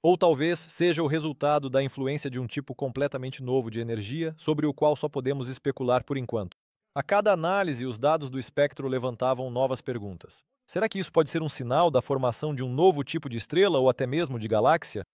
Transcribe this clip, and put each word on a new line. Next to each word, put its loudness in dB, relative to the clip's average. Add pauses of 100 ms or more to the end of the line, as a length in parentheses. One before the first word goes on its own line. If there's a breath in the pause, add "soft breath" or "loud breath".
Ou 6
talvez 2
seja 0
o 0
resultado -2
da 2
influência -4
de -6
um -6
tipo -8
completamente -6
novo -2
de -4
energia, -6
sobre -2
o 0
qual 2
só -4
podemos -4
especular 0
por -4
enquanto. -6 (400)
A -4
cada 2
análise, 0
os -6
dados 2
do -6
espectro -2
levantavam -2
novas 0
perguntas. -10 (260)
Será -2
que -4
isso -6
pode 4
ser -2
um -4
sinal 2
da 4
formação -2
de -6
um -4
novo 6
tipo -6
de -4
estrela 4
ou 8
até 0
mesmo -2
de -6
galáxia? 2 (120)